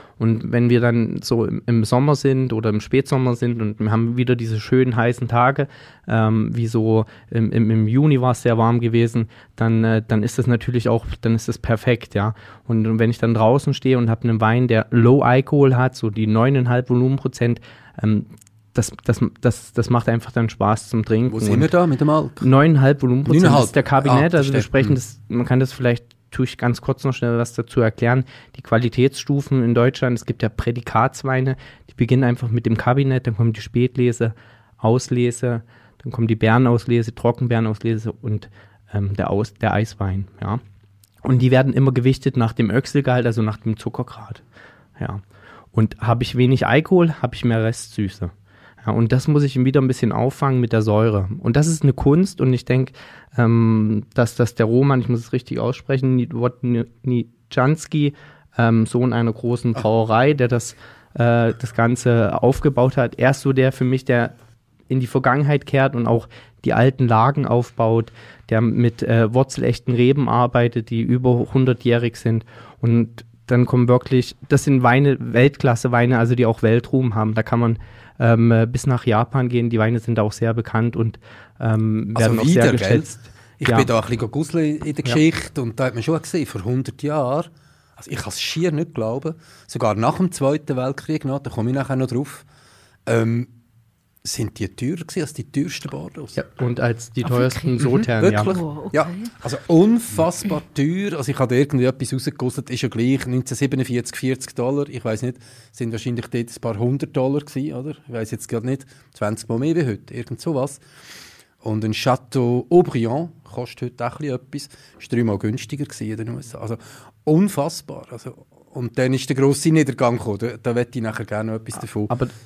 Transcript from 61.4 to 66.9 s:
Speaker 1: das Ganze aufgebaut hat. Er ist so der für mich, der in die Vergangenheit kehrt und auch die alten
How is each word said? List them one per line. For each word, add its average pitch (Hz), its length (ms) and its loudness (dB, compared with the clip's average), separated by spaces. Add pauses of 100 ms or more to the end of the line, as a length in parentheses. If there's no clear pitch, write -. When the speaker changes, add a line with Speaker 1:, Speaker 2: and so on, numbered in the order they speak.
Speaker 1:
das 117 160 -8
Ganze 117 640 2
aufgebaut 131 560 2
hat. 120 220 -2
Er 123 120 4
ist 135 100 -4
so 139 120 0
der 131 180 2
für 131 140 -4
mich, 127 180 -2
der 120 300 0 (540)
in 131 120 0
die 123 80 -4
Vergangenheit 139 580 2
kehrt 139 300 0
und 117 120 -2
auch 117 200 0 (380)
die 120 80 0
alten 127 340 2